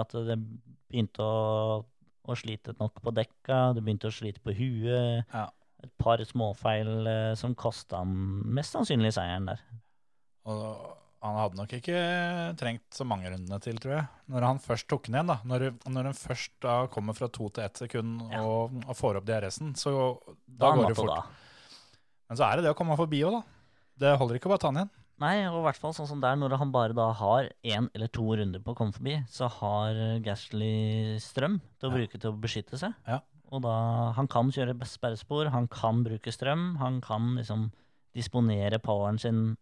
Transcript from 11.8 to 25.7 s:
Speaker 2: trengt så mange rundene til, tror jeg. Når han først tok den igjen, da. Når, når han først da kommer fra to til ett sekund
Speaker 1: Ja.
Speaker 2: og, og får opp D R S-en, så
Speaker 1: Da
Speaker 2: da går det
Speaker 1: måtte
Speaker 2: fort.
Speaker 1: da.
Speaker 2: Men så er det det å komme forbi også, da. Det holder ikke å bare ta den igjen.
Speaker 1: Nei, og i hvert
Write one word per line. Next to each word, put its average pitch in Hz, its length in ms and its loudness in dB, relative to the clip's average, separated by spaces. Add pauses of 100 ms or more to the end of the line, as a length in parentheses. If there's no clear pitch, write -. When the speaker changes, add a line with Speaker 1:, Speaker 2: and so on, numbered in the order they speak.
Speaker 2:
trengt 117 360 -6
så 135 120 -6
mange 95 260 -2
rundene 92 280 -6
til, 113 220 -6
tror 135 140 -4
jeg. 151 120 0 (220)
Når 123 160 2
han 131 160 2
først - 260 -2
tok - 200 -2
den 113 100 0
igjen, 170 140 2
da. 127 100 0
Når, 127 240 0 (240)
når 131 220 -2
han - 20 -8
først - 380 -6 (100)
da 120 140 2 (120)
kommer 107 300 -4
fra 127 120 -2
to 110 200 -6
til 107 160 -4
ett - 160 -10
sekund 117 480 -4
Speaker 1:
Ja. 113 160 -2
Speaker 2:
og, 113 400 0
og 127 100 -8
får 107 220 0
opp 98 80 -6
D 113 80 0
R 104 160 -2
S-en, 147 240 -8
så 139 200 -2 (520)
Speaker 1:
Da 131 240 4
Speaker 2:
da - 60 8
går - 0 -
det 123 80 8
Speaker 1:
måtte 110 180 4
Speaker 2:
fort. 82 140 0
Speaker 1:
da. 80 80 -2 (1040)
Speaker 2:
Men 117 80 -6
så 135 80 6
er 110 120 4
det 175 80 2
det 151 80 6
å - 40 -4
komme 160 200 2
forbi 151 280 2
også, 220 160 2
da. - 240 -20 (320)
Det 139 200 6
holder 123 200 2
ikke 185 120 -2
å 196 40 4
bare 196 80 2
ta 156 100 2
den 143 120 0
igjen. 202 100 -6 (240)
Speaker 1:
Nei, 151 160 2 (140)
og 170 140 -2
i 160 40 0
hvert 143 140 2